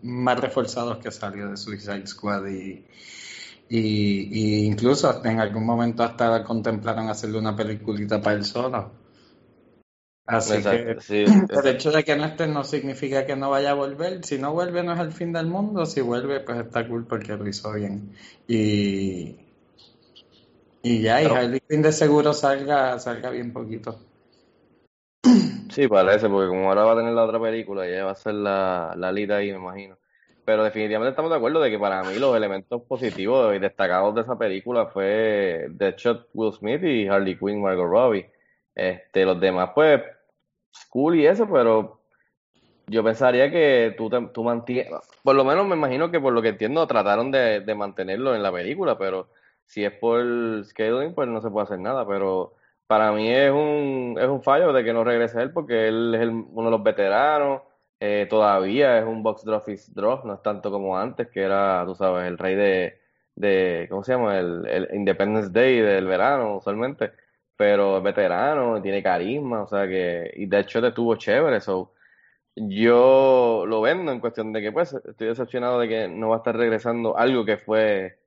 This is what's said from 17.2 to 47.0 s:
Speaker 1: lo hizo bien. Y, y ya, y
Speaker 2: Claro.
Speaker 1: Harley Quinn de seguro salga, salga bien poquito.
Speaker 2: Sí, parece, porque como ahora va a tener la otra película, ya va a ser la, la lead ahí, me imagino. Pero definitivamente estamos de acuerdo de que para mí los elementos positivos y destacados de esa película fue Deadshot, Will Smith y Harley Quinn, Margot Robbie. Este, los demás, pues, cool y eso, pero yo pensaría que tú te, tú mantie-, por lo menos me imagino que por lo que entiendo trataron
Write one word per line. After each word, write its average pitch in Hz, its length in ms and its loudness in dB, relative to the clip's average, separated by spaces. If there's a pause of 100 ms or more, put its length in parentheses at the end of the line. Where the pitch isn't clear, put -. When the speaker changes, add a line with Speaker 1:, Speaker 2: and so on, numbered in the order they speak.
Speaker 1:
lo 104 120 -6
hizo 107 240 -8
bien. 101 380 -8 (380)
Y, 101 880 0 (1400)
y 120 180 2
ya, 113 220 4
y 156 40 4
Speaker 2:
Claro. 127 160 2
Speaker 1:
Harley 123 180 -2
Quinn 151 220 0
de 156 100 4
seguro 151 400 4
salga, 139 680 0
salga 120 320 -8
bien 120 220 -8
poquito. 110 480 -12 (1700)
Speaker 2:
Sí, 139 180 2
parece, 104 400 6
porque 98 200 2
como 95 200 0
ahora 101 160 4
va 113 80 6
a 113 40 4
tener 117 160 0
la 117 120 2
otra 110 160 0
película, 104 480 -4
ya 92 160 -4
va 95 80 -4
a 98 40 -12
ser 107 180 -6
la, 95 640 -2
la 92 160 -4
lead 101 180 -4
ahí, 101 220 -2
me 95 60 -10
imagino. 95 380 -14 (480)
Pero 110 200 4
definitivamente 107 460 -2
estamos 156 200 -2
de 165 60 0
acuerdo 143 240 2
de 131 100 4
que 107 80 -2
para 98 240 -2
mí 95 160 -6
los 131 180 2
elementos 104 460 -4
positivos 117 720 0
y 95 40 0
destacados 95 560 0
de 113 80 0
esa 117 160 -6
película 110 480 -2
fue 98 840 0
Deadshot, 101 640 -2
Will 110 180 -2
Smith 123 320 -4
y 117 240 0
Harley 98 280 2
Quinn, 101 240 -4
Margot 92 280 0
Robbie. 107 420 2 (440)
Este, 92 500 0
los 92 160 2
demás, 92 340 2
pues, 147 280 4 (840)
cool 151 280 0
y 147 100 6
eso, 202 240 4
pero 113 500 2 (840)
yo 110 160 0
pensaría 123 480 4
que 135 480 4
tú 110 100 -4
te, 120 120 0 (120)
tú 117 120 -4
mantie-, 120 440 -2 (360)
por 135 100 6
lo 135 100 6
menos 170 220 2
me 190 80 0
imagino 151 360 0
que 170 100 0
por 131 120 2
lo 117 80 2
que 110 100 2
entiendo 127 360 0
trataron 110 440 2